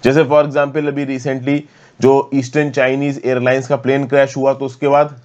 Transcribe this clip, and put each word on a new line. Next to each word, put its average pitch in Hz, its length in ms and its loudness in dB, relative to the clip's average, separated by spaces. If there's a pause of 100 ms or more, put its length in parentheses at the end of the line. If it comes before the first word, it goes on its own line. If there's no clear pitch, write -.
जैसे 143 200 4
for 147 180 4
example 143 440 -2
अभी 143 220 -4
recently 135 520 -4 (400)
जो 135 340 4
ईस्टर्न 139 360 -2
चाइनीज 139 540 -2
एयरलाइंस 127 440 0
का 143 80 0
प्लेन 131 300 0
क्रैश 135 300 0
हुआ 135 160 0
तो 135 120 -4
उसके 135 240 -4
बाद 143 260 2 (100)